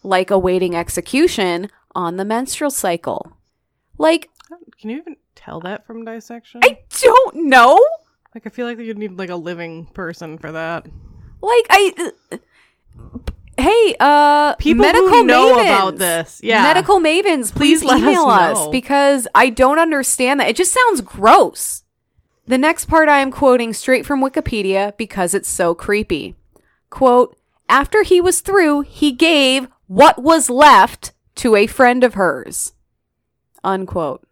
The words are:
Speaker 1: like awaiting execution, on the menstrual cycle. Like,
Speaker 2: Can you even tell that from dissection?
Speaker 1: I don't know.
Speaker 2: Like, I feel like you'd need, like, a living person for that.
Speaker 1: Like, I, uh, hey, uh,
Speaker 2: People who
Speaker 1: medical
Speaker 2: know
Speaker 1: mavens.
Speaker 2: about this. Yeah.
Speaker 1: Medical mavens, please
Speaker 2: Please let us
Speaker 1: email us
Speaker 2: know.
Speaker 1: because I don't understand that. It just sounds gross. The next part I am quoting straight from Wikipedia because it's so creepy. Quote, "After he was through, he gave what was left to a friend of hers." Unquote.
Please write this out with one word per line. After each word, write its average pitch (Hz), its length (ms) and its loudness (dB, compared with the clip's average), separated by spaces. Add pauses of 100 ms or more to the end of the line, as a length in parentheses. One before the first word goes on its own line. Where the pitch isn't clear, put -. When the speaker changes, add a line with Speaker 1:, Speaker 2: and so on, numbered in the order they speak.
Speaker 1:
like 185 260 -2
awaiting 185 460 0
execution, 185 920 -4 (240)
on 175 240 -6
the 196 60 -6
menstrual 262 460 -6
cycle. - 640 -8 (640)
Like, 320 320 -2 (500)
Speaker 2:
Can 214 100 -12
you 262 80 -10
even 339 180 -18 (180)
tell - 260 -18
that 185 260 -14
from 226 180 -18
dissection? 233 580 -18
Speaker 1:
I 415 160 -4 (240)
don't 494 320 2 (140)
know. 262 300 6 (560)
Speaker 2:
Like, 233 120 -20
I 214 40 -14
feel 247 160 -10
like 233 120 -12
you'd 226 180 -12
need, 196 220 -12
like, 185 120 -10
a 180 60 -10
living 165 560 -12
person 165 460 -14
for 156 140 -16
that. 160 340 -10 (560)
Speaker 1:
Like, 466 260 0
I, 381 440 0 (200)
uh, - 40 -12 (1200)
hey, 403 400 2
uh, 294 560 2
Speaker 2:
People 269 300 0
who 320 80 4
Speaker 1:
medical 453 320 4
Speaker 2:
know - 320 4
Speaker 1:
mavens. - 60 4
Speaker 2:
about 196 360 0
this. 165 460 -4
Yeah. 220 180 2
Speaker 1:
Medical 370 380 2
mavens, 320 520 0
please 311 280 2
Speaker 2:
Please 349 40 -8
let 262 120 2
us 320 60 2
Speaker 1:
email 359 240 2
us 185 320 2
Speaker 2:
know. 151 120 -6
Speaker 1:
because 277 640 0
I 247 160 4
don't 262 300 2
understand 277 600 -2
that. - 80 0
It 214 80 -4
just 359 160 -2
sounds 466 280 0
gross. - 840 0 (640)
The 254 120 -2
next 311 280 -2
part 311 220 2
I 285 100 4
am 269 140 -2
quoting 247 400 0
straight - 340 -4
from 269 160 -2
Wikipedia 208 720 -4
because 190 380 -6
it's - 140 -6
so 170 260 -2
creepy. 185 640 -6 (520)
Quote, 247 480 2 (320)
"After 285 360 2
he 359 160 2
was 359 200 -2
through, 311 420 0
he - 300 -2
gave 269 540 0 (220)
what 214 340 4
was 320 260 2
left 247 640 4 (240)
to 220 200 0
a 208 100 2
friend 247 380 2
of 233 100 -2
hers." 165 580 -6 (920)
Unquote. 185 680 -6